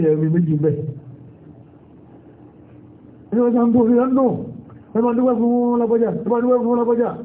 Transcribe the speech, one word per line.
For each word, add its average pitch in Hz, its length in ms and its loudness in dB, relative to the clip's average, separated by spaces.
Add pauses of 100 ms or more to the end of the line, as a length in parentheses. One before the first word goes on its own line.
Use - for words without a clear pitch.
yẹn 156 200 2
bí 160 80 0
méjì 165 280 0
bẹ́ẹ̀. 147 260 -2 (2500)
Inú 233 140 0
rẹ̀ 240 220 2
ń 233 80 2
dùn, 240 120 4
inú 240 140 2
rẹ̀ 254 80 0
ń 262 80 -2
dùn. 254 180 2 (580)
Ẹ 214 100 -2
máa 240 120 0
dúpẹ́ 247 240 0
fún 240 420 0
lágbájá, 226 320 2
ẹ - 180 -6
máa 233 120 0
dúpẹ́ 247 200 2
fún 233 160 0
lágbájá. 233 320 0 (160)